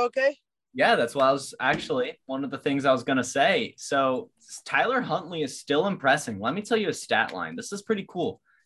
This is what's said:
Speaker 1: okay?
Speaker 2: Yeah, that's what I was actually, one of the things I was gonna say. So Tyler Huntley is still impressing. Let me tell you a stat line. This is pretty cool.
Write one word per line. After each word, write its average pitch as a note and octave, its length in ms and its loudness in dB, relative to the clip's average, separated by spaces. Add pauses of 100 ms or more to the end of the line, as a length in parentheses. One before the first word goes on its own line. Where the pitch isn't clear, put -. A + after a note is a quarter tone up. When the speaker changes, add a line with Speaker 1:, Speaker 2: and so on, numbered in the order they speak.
Speaker 1:
okay? C4 320 0 (380)
Speaker 2:
Yeah, G3 200 4
that's B2 200 0
what C3+ 100 4
I C3+ 60 6
was C#3 280 -2
actually, C3+ 680 -2
one C3+ 160 -4
of B2+ 80 -6
the C3+ 80 -8
things C#3 260 0
I C#3 60 6
was B2 120 2
gonna C3 200 2
say. C#3 540 2
So C3 520 0 (360)
Tyler A3 360 0
Huntley E3 400 -4
is C3+ 180 -6
still D3+ 280 0
impressing. C3+ 520 0
Let A#2 140 -2
me G3 80 -4
tell A3+ 160 0
you G3+ 120 0
a B2+ 40 -4
stat - 400 -2
line. E2 220 -8
This - 180 -10
is G3 80 -10
pretty G3+ 260 -4
cool. D#3 320 -4 (260)